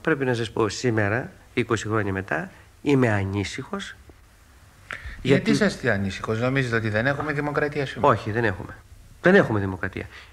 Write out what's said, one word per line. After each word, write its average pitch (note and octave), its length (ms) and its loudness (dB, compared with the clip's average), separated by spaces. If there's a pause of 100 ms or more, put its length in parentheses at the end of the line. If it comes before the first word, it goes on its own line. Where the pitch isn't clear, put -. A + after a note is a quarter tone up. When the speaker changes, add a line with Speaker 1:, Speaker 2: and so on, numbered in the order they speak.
Speaker 1:
πρέπει C#3 240 0
να B2+ 80 2
σας A2+ 180 -4
πω A2 180 0
σήμερα, A2 600 0 (220)
είκοσι A2+ 340 -2
χρόνια G#2+ 240 -2
μετά, A#2 400 -4 (300)
είμαι C3 280 4
ανήσυχος. G2+ 840 -4 (1300)
Speaker 2:
Γιατί - 60 -4
Speaker 1:
Γιατί C#3 240 4
Speaker 2:
είσαστε C#3 400 2
ανήσυχος; G2 480 -2
Νομίζετε B2+ 360 0
ότι A2+ 140 0
δεν G#2+ 180 0
έχουμε D3 260 -2
δημοκρατία D3 520 -2
σήμερα; C3 280 4
Speaker 1:
Όχι, G#2+ 180 -2
δεν A#2 120 0
έχουμε. G2 340 -4 (440)
Δεν F#3 140 6
έχουμε B2+ 240 4
δημοκρατία. F#2+ 460 -4 (280)